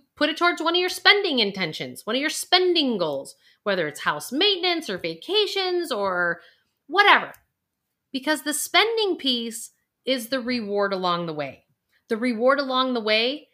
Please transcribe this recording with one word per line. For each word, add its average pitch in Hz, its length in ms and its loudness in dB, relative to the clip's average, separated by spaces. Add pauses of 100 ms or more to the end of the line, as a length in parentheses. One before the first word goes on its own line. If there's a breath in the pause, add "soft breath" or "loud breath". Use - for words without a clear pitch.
(160)
put 302 140 2
it 320 80 -6
towards 349 240 2
one 330 140 0
of 359 40 2
your 359 100 0
spending 370 500 2
intentions, 170 680 -4
one 214 100 -2
of 262 60 0
your 302 80 -2
spending 339 680 2
goals, 151 380 -4 (280 soft breath)
whether 202 240 0
it's - 140 -10
house 151 300 -4
maintenance 349 580 0
or 185 80 -4
vacations 359 920 -2
or 180 500 0 (460 loud breath)
whatever. 311 460 4 (800)
Because 269 320 -2
the 294 100 -4
spending 415 600 2
piece 233 560 -4 (340)
is 240 220 -2
the 269 120 -2
reward 202 540 -2
along 175 320 0
the 160 80 -6
way. 147 300 -8 (460)
The 233 80 0
reward 247 420 2
along 262 340 0
the 233 80 -2
way 226 520 0